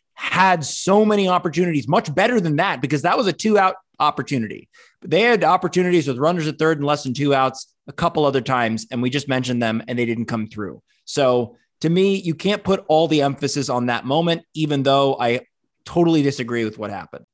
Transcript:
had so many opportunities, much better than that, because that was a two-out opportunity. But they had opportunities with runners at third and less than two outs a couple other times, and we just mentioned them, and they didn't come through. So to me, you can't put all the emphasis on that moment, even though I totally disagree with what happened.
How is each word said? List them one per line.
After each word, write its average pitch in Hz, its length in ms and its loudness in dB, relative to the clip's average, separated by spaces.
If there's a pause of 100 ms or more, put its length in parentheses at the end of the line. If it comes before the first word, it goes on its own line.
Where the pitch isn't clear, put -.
(140)
had 180 500 2
so 208 400 2
many 202 240 2
opportunities, 170 580 0
much 170 280 0
better 226 260 2
than 160 160 0
that, 165 240 -2
because 139 220 -2
that 180 160 2
was 226 80 0
a 180 80 2
two-out 202 400 2 (260)
opportunity. 139 720 -4 (320)
But - 80 -14
they 165 100 2
had 226 240 4
opportunities 180 640 2
with 123 80 -4
runners 156 320 0
at 156 100 -6
third 156 200 2
and 143 80 -2
less 143 160 0
than 131 100 -6
two 139 220 0
outs - 400 -2 (120)
a 120 60 -16
couple 160 320 0
other 135 160 2
times, 117 500 -2
and 123 120 -4
we 127 80 0
just 139 180 -4
mentioned 127 340 -2
them, 110 240 -2
and 123 120 -6
they 120 80 0
didn't 117 200 -4
come 110 200 -4
through. 101 360 -12 (220)
So 123 520 0 (240)
to 160 80 0
me, 190 280 2
you 180 180 -4
can't 202 300 -4
put 190 240 -2
all 160 180 4
the 151 160 2
emphasis 139 460 -2
on 123 180 -2
that 120 180 -2
moment, 165 380 0 (120)
even 147 280 -2
though 139 360 4
I 120 280 -2 (380)
totally 165 380 2
disagree 120 420 -2
with 107 140 -6
what 104 120 -8
happened. 90 440 -14